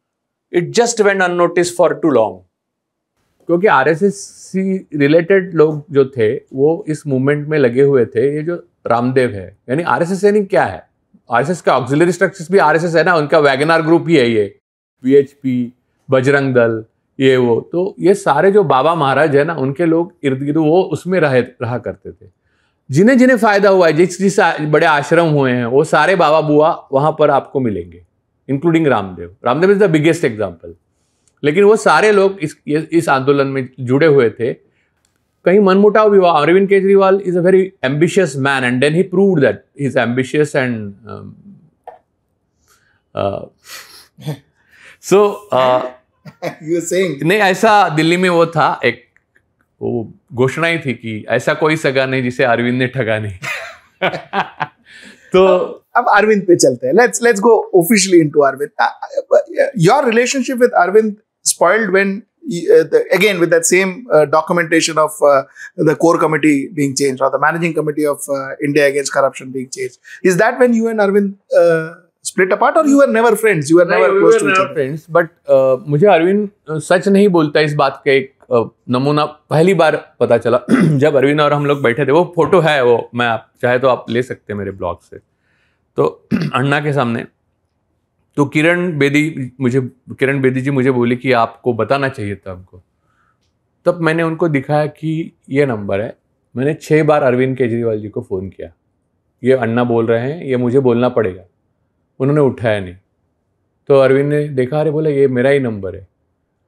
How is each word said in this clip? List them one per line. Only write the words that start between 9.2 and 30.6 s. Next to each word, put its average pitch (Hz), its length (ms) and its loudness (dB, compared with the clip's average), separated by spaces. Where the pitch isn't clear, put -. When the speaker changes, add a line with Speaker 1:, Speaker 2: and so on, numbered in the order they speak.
Speaker 1:
है, 95 260 -14
यानी 139 140 -4
आरएसएस 170 420 -2
यानी 208 200 2
क्या 175 200 0
है? 95 240 -8
आरएसएस 139 300 -2
का 156 180 0
ऑक्सिलरी 147 340 0
स्ट्रक्चर्स 175 400 -4
भी 196 60 4
आरएसएस 160 360 2
है 156 100 2
ना, 180 100 2
उनका 156 240 2
वैगन 143 320 2
आर 165 120 2
ग्रुप 156 260 2
ही 165 80 4
है 120 140 4
ये। 104 280 -2
वीएचपी, 127 680 0
बजरंग 135 440 2
दल, 113 300 0
ये 131 160 4
वो। 120 360 0
तो 180 280 -4
ये 170 140 2
सारे 175 380 0
जो 202 120 2
बाबा 139 300 2
महाराज 143 420 0
है 143 80 4
ना, 165 100 -4
उनके 143 320 -4
लोग 165 360 -2
इर्द 131 200 -4
गिर्द 147 140 -4
वो 160 260 2
उसमें 180 380 -4
रहे, 135 200 2
रहा 123 380 -8
करते 92 340 -12
थे। 87 180 -20
जिन्हें 208 280 4
जिन्हें 254 180 4
फायदा 202 320 2
हुआ 185 180 4
है, 160 60 4
जिस 175 260 0
जिस 196 220 0
आ-, 165 180 2
बड़े 151 280 0
आश्रम 160 400 2
हुए 139 260 0
हैं, 123 140 -2
वो 135 180 2
सारे 156 320 2
बाबा 160 240 2
बुआ 151 520 0
वहाँ 147 260 0
पर 151 120 2
आपको 139 300 -2
मिलेंगे, 90 440 -8
including 160 380 0
रामदेव। 95 560 -4
रामदेव 151 260 2
is 202 80 2
the 202 100 2
biggest 156 320 0
example। 101 500 -6